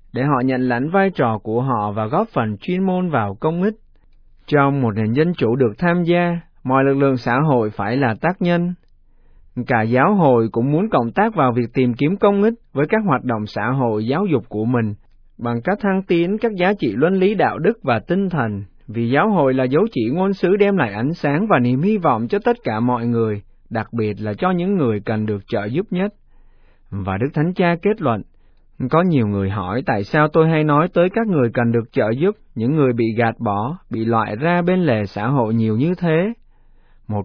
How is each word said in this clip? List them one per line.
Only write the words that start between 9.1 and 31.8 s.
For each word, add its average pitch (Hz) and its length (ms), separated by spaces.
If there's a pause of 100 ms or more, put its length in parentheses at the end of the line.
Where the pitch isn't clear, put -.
Cả 117 160
giáo 127 320
hội 127 380
cũng 123 200
muốn 185 180
cộng 117 220
tác 220 220
vào 131 180
việc 120 220
tìm 123 200
kiếm 147 220
công 202 260
ích 226 120 (180)
với 143 160
các 220 180
hoạt 127 180
động 113 220
xã 107 240
hội 113 360
giáo 160 200
dục 143 220
của 104 160
mình, 113 300 (440)
bằng 117 260
cách 196 160
thăng 190 280
tiến 180 300
các 226 160
giá 180 240
trị 113 180
luân 165 180
lý 190 200
đạo 123 240
đức 185 240
và 120 160
tinh 185 300
thần, 110 360 (240)
vì 117 220
giáo 160 200
hội 143 240
là 131 100
dấu 139 180 (100)
chỉ 117 200
ngôn 185 200
sứ 190 240
đem 202 200
lại 120 160
ánh 117 200
sáng 156 380
và 147 80
niềm 123 240
hy 208 160
vọng 120 300
cho 196 160
tất 240 200
cả 110 160
mọi 120 260
người, 113 360 (280)
đặc 110 220
biệt 107 280
là 104 140
cho 180 160
những 185 260
người 113 240
cần 107 260
được 104 220
trợ 104 160
giúp 131 260
nhất. 185 240 (760)
Và 98 280
Đức 135 160
Thánh 165 200
Cha 170 280
kết 214 200
luận, 117 200 (680)
"Có 160 120
nhiều 151 240
người 98 240
hỏi 101 360
tại 104 180
sao 151 240
tôi 160 200
hay 156 160
nói 151 300
tới 175 200
các 226 120
người 147 280
cần 117 180
được 117 200